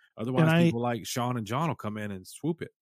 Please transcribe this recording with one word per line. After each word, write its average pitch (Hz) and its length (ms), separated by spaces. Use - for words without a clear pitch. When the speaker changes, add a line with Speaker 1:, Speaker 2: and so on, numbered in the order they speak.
Speaker 1:
Otherwise, 127 260
Speaker 2:
And 160 60
I 170 140
Speaker 1:
people 117 180
like 120 240
Sean 123 320
and 110 100
John 147 220
will 117 60
come 107 220
in 104 140
and 92 160
swoop - 340
it. - 100